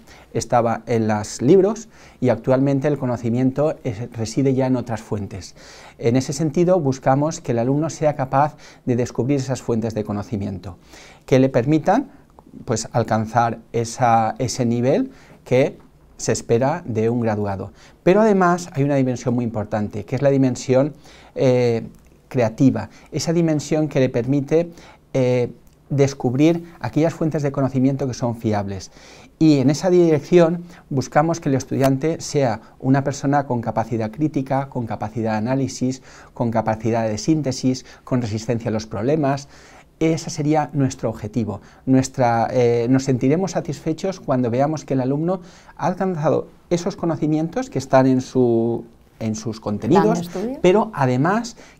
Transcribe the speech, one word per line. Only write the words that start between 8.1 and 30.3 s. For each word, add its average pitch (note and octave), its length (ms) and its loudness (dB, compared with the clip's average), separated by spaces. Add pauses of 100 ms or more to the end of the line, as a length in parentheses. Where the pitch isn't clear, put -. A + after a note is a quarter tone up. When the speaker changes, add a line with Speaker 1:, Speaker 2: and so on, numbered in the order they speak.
Speaker 1:
capaz C#3+ 400 0 (300)
de B2 100 2
descubrir B2 400 -2
esas B2+ 240 -4
fuentes A2+ 340 -2
de G#2+ 80 -2
conocimiento, G2+ 760 -6 (480)
que C3 120 4
le C3 120 4
permitan, D3+ 600 2 (540)
pues, A2+ 280 -4
alcanzar A2+ 640 0 (140)
esa, A#2 640 0
ese B2+ 260 -2
nivel B2+ 480 0 (320)
que C3+ 320 2 (420)
se - 120 -4
espera C3 560 0
de A2 240 0
un A#2+ 100 -2
graduado. G#2 520 -4 (320)
Pero F#3 160 4
además F#3+ 540 2
hay C#3 100 0
una C#3+ 100 0
dimensión B2+ 400 0
muy A#2+ 100 -2
importante, G#2 600 -6
que - 100 -6
es B2+ 80 -2
la C#3+ 80 4
dimensión, C3+ 640 2 (400)
eh, B2 500 2 (440)
creativa, A2+ 640 2 (200)
esa D#3 220 -4
dimensión D#3 560 0
que D3 100 -2
le C3 100 4
permite, C#3+ 640 0 (420)
eh, B2 380 0 (400)
descubrir C#3 880 2
aquellas D3+ 340 0
fuentes D#3 300 -2
de C#3+ 80 0
conocimiento C3+ 560 0
que B2 80 -4
son A#2 220 -4
fiables. G2+ 560 -4 (480)
Y D#3 180 6
en C3 100 4
esa D3+ 220 2
dirección E3+ 720 4 (280)